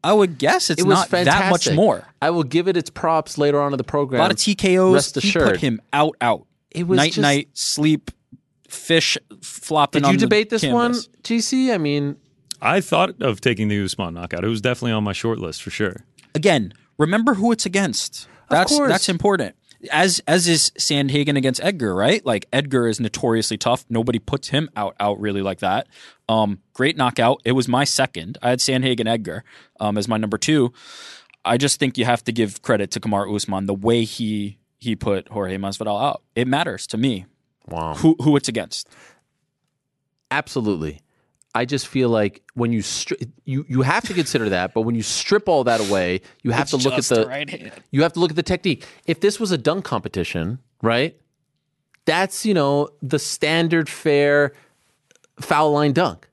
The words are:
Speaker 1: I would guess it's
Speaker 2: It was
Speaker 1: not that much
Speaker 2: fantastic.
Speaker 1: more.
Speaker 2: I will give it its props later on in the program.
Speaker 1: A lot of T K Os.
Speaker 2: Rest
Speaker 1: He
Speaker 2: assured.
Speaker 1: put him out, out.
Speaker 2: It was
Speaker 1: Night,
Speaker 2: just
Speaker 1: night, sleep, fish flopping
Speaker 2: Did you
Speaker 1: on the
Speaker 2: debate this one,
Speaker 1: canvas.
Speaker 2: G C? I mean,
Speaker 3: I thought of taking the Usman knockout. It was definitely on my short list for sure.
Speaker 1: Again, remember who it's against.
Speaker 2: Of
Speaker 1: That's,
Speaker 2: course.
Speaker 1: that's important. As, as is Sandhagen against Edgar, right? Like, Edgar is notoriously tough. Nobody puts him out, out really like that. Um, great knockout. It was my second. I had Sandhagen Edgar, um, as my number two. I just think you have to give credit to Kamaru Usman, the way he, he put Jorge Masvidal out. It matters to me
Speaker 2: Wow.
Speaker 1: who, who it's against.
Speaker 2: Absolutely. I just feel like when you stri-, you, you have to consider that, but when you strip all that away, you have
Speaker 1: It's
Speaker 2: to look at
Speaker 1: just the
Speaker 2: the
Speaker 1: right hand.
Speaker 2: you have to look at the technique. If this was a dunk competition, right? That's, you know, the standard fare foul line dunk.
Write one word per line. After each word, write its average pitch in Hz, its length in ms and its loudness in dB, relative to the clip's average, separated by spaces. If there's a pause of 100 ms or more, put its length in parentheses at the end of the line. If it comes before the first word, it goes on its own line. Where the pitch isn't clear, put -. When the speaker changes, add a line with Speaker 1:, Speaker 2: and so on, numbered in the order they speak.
Speaker 1:
I 175 80 4
would 185 260 4
guess 165 320 2
it's 156 100 0
Speaker 2:
It 185 60 2
was 190 120 6
Speaker 1:
not 180 100 0
that 180 160 2 (260)
much 175 140 2
Speaker 2:
fantastic. 151 100 0
Speaker 1:
more. 151 320 2 (160)
Speaker 2:
I 151 80 2
will 170 140 0
give 165 240 0
it 180 80 0
its - 140 -4
props 160 480 -2
later 143 220 2
on 143 120 0
in 139 60 -2
the 135 40 -4
program. 131 380 -2
Speaker 1:
A - 20 6
lot 185 80 4
of 196 60 0
T 208 180 0
K 185 240 2
Os. 185 160 6
Speaker 2:
Rest 143 220 2
Speaker 1:
He 190 140 0
Speaker 2:
assured. 160 180 2
Speaker 1:
put 95 120 2
him 120 200 0 (120)
out, 151 280 2
out. 113 260 0 (240)
Speaker 2:
It 170 160 -6
was 185 120 4
Speaker 1:
Night, 151 80 4
Speaker 2:
just 165 120 -2
Speaker 1:
night, 143 360 2
sleep, - 580 0 (560)
fish - 500 0 (240)
flopping - 600 0
Speaker 2:
Did 139 40 2
you 139 40 6
Speaker 1:
on 139 60 6
the 139 40 2
Speaker 2:
debate 214 300 2
this 220 120 0
one, 240 300 2
Speaker 1:
canvas. 233 160 -6 (160)
Speaker 2:
G 233 160 0
C? 262 320 0
I 196 60 0
mean, 143 380 0 (460)
Speaker 3:
I 147 200 2
thought - 380 0
of 117 200 -2
taking 110 260 0
the 104 160 0
Usman 90 320 -6
knockout. 87 300 -8
It 110 40 0
was 113 120 -2
definitely 120 320 -2
on 107 100 0
my 101 120 -2
short 113 260 -4
list 85 200 -8
for 92 100 -12
sure. 98 340 -6 (320)
Speaker 1:
Again, 151 360 2 (260)
remember 214 360 2
who 208 160 2
it's 226 160 0
against. 180 640 -4 (160)
Speaker 2:
Of - 60 -10
Speaker 1:
That's, 170 260 4
Speaker 2:
course. 285 140 2
Speaker 1:
that's - 180 2
important. 175 480 0 (360)
As, 170 340 2
as 170 220 2
is 160 300 2
Sandhagen 143 580 0
against 131 260 0
Edgar, 135 320 -2
right? 131 300 2
Like, 110 280 0
Edgar 131 360 0
is 110 100 -2
notoriously 113 600 -2
tough. 120 300 0
Nobody 117 300 -2
puts - 300 -6
him 147 260 -2
out, 104 240 -6
out 101 220 -2
really 101 220 -2
like 95 180 -4
that. 98 260 -2 (420)
Um, 107 320 2 (120)
great 143 240 0
knockout. 123 480 2
It 120 80 2
was 127 160 2
my 123 160 2
second. 98 580 -4
I 123 80 0
had 127 80 0
Sandhagen 127 480 -2
Edgar, 107 380 -4 (340)
um, 104 200 -2
as 101 100 -4
my 110 80 0
number 110 220 -2
two. 143 340 2 (720)
I 117 120 2
just 135 220 0
think 127 200 -2
you 113 80 2
have 120 180 0
to 120 80 -2
give 110 300 -2
credit 101 300 0
to - 80 -6
Kamaru 101 360 -2
Usman, 98 300 -4
the 98 80 -2
way 117 300 2
he, 107 540 -6 (200)
he 117 180 -4
put 101 320 -4
Jorge 95 300 -6
Masvidal 104 440 -4
out. 143 200 -4 (120)
It 123 140 -2
matters 139 400 -4
to - 80 -8
me 110 300 -2 (420)
Speaker 2:
Wow. 80 260 -6
Speaker 1:
who, 160 280 4
who 147 120 4
it's 139 140 0
against. 110 400 -8 (1400)
Speaker 2:
Absolutely. 101 720 -4 (560)
I 120 80 2
just 131 240 -4
feel 127 220 0
like 107 320 0 (120)
when 117 180 -2
you 110 100 0
stri-, - 480 -8 (140)
you, 139 240 -4
you 131 140 0
have 170 220 0
to 196 100 -8
consider 135 360 -2
that, 92 240 -2
but 113 80 0
when 117 120 -2
you 110 80 -2
strip - 460 -2
all 147 160 2
that 113 160 2
away, 95 400 0 (220)
you 117 100 -2
have 131 100 0
Speaker 1:
It's 139 100 -4
Speaker 2:
to 147 40 0
look 127 160 2
at 127 40 -4
Speaker 1:
just 127 120 -2
the 120 140 2
Speaker 2:
the 113 40 0
Speaker 1:
right 143 220 -8
hand. - 240 -14 (180)
Speaker 2:
you 139 120 0
have 165 100 0
to 170 80 -4
look 175 100 2
at 156 60 -4
the 170 60 -2
technique. 175 420 -2 (220)
If 165 140 -2
this 208 200 2
was 208 120 -2
a 156 60 0
dunk 160 260 -2
competition, 92 720 -4 (240)
right? 120 340 0 (880)
That's, 185 420 0
you 208 80 2
know, 143 360 2 (120)
the 143 160 -2
standard 165 720 0
fare 143 640 2 (880)
foul 151 320 2
line 147 200 2
dunk. 131 400 0